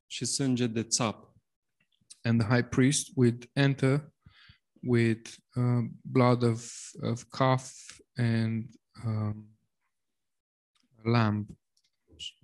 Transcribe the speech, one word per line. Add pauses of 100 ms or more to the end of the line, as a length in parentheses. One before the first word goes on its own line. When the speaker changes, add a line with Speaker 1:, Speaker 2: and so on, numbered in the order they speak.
Speaker 1:
și
sânge
de
țap. (880)
Speaker 2:
And
the
high
priest
would
enter (680)
with, (240)
uh, (160)
blood
of, (120)
of
calf (440)
and, (360)
um, (1500)
lamb. (960)